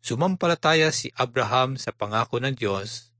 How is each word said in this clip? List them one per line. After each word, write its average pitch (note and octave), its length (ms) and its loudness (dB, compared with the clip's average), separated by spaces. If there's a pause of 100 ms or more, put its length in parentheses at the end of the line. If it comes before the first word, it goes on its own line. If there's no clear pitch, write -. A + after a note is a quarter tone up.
Sumampalataya D#3+ 960 2
si - 160 -6
Abraham B2+ 640 0
sa A#2+ 160 -8
pangako A2 480 -2
ng C3 160 -4
Diyos G2+ 640 -4